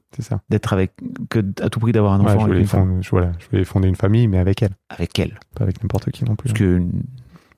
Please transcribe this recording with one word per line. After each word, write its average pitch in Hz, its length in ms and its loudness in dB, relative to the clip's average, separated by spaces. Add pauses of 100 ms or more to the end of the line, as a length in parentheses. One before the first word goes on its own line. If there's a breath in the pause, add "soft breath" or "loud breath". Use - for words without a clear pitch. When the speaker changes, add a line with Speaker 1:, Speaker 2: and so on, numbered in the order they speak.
(160)
Speaker 1:
C'est - 60 -6
ça. 101 180 -6 (100)
Speaker 2:
d'être - 220 -2
avec, 95 220 0 (360)
que 113 100 0 (220)
à - 80 -2
tout 110 120 -4
prix 113 100 2
d'avoir 104 220 4
un 98 60 2
Speaker 1:
Ouais, 104 60 4
Speaker 2:
enfant 107 60 4
Speaker 1:
je 101 60 4
Speaker 2:
avec 107 100 2
Speaker 1:
voulais 92 140 2
Speaker 2:
une 101 60 2
femme. 92 200 2
Speaker 1:
fonder, 92 160 -2
je, - 60 -14
voilà, 90 300 2
je - 100 -20
voulais 95 160 0
fonder 95 240 2
une 92 60 2
famille, 113 340 2
mais 92 80 2
avec 92 260 2
elle. 98 80 0 (180)
Speaker 2:
Avec - 300 -6
elle. 95 180 -4 (180)
Speaker 1:
Pas - 100 -4
avec 95 180 -2
n'importe 98 280 -2
qui - 120 -8
non 110 140 0
plus. - 120 -6
Speaker 2:
Parce 107 100 0
que 90 180 4
une 87 260 -2 (540 loud breath)